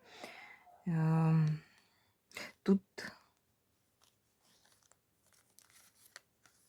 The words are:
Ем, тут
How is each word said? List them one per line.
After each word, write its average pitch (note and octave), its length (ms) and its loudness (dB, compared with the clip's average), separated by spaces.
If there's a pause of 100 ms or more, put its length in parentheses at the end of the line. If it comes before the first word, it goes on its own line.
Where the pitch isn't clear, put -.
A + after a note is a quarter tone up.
(880)
Ем, D#3+ 720 2 (1040)
тут G3 180 2 (4000)